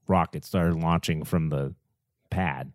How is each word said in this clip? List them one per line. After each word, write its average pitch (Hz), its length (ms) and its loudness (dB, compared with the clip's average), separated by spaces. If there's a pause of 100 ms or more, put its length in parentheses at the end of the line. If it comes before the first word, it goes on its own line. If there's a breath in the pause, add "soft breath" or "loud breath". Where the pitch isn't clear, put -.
rocket 85 360 2
started 85 320 2
launching 82 480 0
from 80 260 0
the 69 240 -2 (560)
pad. 71 460 -2